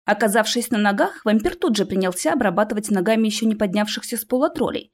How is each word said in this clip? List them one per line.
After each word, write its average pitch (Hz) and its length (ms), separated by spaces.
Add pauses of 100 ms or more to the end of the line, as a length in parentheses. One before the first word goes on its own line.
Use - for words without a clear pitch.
Оказавшись 220 680
на 233 80
ногах, 208 460
вампир 220 320
тут 247 200
же 190 100
принялся 190 480
обрабатывать 214 560
ногами 214 380
ещё 214 180
не 220 80
поднявшихся 208 640
с - 80
пола 269 240
троллей, - 440